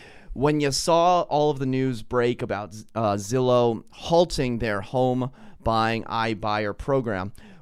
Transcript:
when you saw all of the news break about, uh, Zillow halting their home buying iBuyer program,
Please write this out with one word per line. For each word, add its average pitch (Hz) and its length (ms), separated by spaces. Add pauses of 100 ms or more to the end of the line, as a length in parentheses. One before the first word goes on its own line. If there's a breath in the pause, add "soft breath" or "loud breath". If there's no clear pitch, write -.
(340 loud breath)
when 151 260
you 143 120
saw 170 500
all 151 300
of 135 80
the 135 80
news 131 340
break 120 400
about, 104 340 (200)
uh, 110 180
Zillow 120 800
halting 156 640
their 104 240
home 127 480 (340 loud breath)
buying 113 400
iBuyer 107 760
program, 110 540 (300 loud breath)